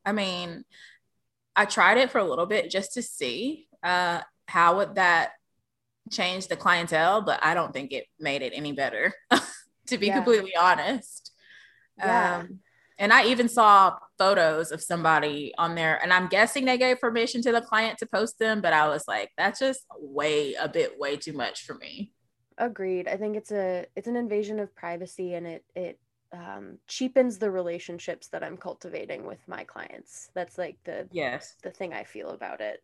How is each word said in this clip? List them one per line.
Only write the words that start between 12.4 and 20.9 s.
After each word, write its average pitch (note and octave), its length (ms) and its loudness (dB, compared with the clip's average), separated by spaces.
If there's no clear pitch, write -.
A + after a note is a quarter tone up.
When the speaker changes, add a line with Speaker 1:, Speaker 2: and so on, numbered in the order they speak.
Speaker 1:
Um, F#3 180 -16
and G3+ 140 2
I A#3+ 140 8
even A#3+ 240 2
saw G3+ 480 8
photos E3+ 540 2
of E3 100 -8
somebody D3+ 760 0
on E3+ 180 0
there, D#3+ 260 0
and F3+ 120 2
I'm F#3 160 2
guessing A#3 340 2
they B3+ 140 2
gave B3+ 240 2
permission A#3 400 -2
to A#3 100 2
the A#3 100 2
client A3 380 -2
to A3+ 60 -6
post A3 340 -4
them, A3 220 0
but F3 100 2
I D#3 160 6
was D3+ 180 -2
like, G2+ 320 -4
"That's F#3+ 220 0
just C4 260 -2
way, D3 560 -2
a D#3 160 -4
bit, D#3 280 -2